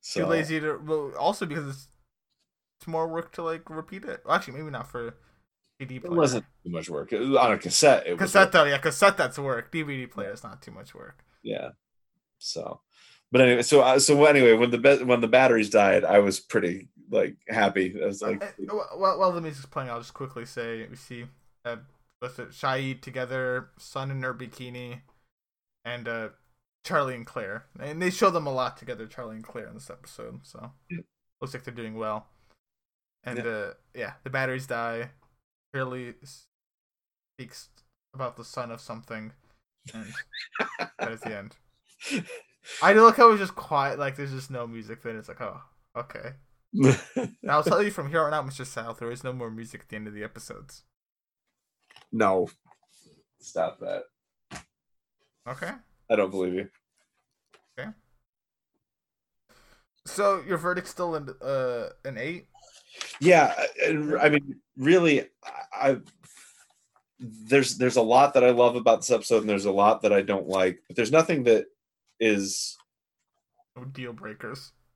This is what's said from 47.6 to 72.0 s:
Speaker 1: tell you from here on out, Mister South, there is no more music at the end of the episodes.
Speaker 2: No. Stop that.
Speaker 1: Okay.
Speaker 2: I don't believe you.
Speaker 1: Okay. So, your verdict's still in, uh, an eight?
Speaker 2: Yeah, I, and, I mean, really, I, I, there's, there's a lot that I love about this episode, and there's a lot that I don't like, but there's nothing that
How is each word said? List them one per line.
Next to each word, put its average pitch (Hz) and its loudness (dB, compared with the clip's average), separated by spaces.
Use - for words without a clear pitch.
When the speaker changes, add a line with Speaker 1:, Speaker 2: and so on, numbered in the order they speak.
Speaker 1:
tell 180 2
you 208 -2
from 156 -8
here 160 0
on 151 -2
out, 147 -4
Mister 131 -12
South, 117 -12
there 117 -8
is 123 -12
no 127 -8
more 123 -10
music 110 -16
at - -20
the 107 -14
end 107 -12
of 104 -16
the 104 -12
episodes. - -16
Speaker 2:
No. 95 2
Stop - -6
that. - -8
Speaker 1:
Okay. 139 -12
Speaker 2:
I 113 2
don't 98 0
believe 92 -4
you. 98 -6
Speaker 1:
Okay. 147 -14
So, 196 -2
your 175 -4
verdict's 180 -6
still 175 -6
in, 147 -8
uh, 127 -4
an 131 -10
eight? 156 -8
Speaker 2:
Yeah, - 8
I, - -2
and, 151 -2
I 147 6
mean, 143 0
really, 156 4
I, - -2
I, 131 4
there's, 120 0
there's 127 2
a 120 4
lot 127 6
that 123 6
I 123 8
love 120 6
about 113 4
this - -4
episode, 113 2
and 107 -4
there's 101 0
a 101 0
lot 101 4
that 104 4
I 101 4
don't 98 -4
like, 92 0
but - -12
there's 117 -2
nothing 160 2
that 110 4